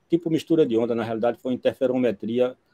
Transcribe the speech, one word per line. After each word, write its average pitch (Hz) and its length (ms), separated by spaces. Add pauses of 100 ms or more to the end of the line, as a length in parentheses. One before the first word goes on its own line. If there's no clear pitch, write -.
tipo 170 200
mistura 160 360
de 117 120
onda, 117 160
na 113 100
realidade 113 380
foi 127 120
interferometria 123 1000 (180)